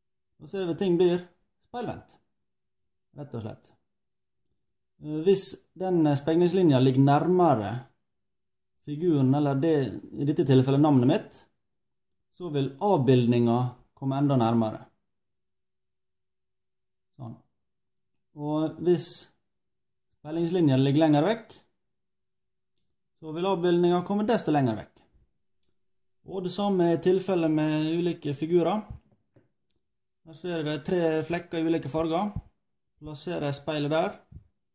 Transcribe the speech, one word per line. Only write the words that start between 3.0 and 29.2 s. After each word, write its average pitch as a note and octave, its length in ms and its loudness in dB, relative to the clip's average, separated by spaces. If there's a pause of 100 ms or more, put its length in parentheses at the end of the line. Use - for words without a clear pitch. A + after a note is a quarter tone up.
rett C#3 160 -16
og A2+ 80 -10
slett. - 300 -16 (1300)
Eh, D3+ 240 -8
hvis F#3+ 220 4 (280)
den, F3+ 300 2
eh, C#3+ 100 4
speglingslinja E3+ 640 2
ligger C3 240 4
nærmere C#3+ 840 2 (960)
figuren, D3 500 2
eller D3 200 0
det, C3+ 460 0 (120)
i - 120 -6
dette D3+ 220 0
tilfellet C3+ 340 4
navnet C3+ 280 4
mitt, - 360 -4 (880)
så F3+ 180 -12
vil C#3 260 -4
avbildninga B2 960 2 (200)
komme C3+ 240 -6
enda C#3+ 180 2
nærmere. A#2 480 0 (2250)
Sånn. B2 200 -16 (1000)
Og D3+ 460 -4
hvis - 480 -2 (880)
speglingslinja E3 560 0
ligger C#3 300 2
lenger D3 160 4
vekk, A3 320 -4 (1700)
så D#3 120 -14
vil F3 140 -4
avbildninga F3 600 2
komme G#3 200 -2
desto G#3+ 260 0
lenger B2+ 240 2
vekk. - 140 -14 (1300)
Og F3+ 220 -10
det F3+ 60 -6
samme G3 360 0
er E3 160 0
tilfellet F#3 480 0
med D#3 460 0
ulike E3 360 -4
figurer. E3+ 460 0 (1400)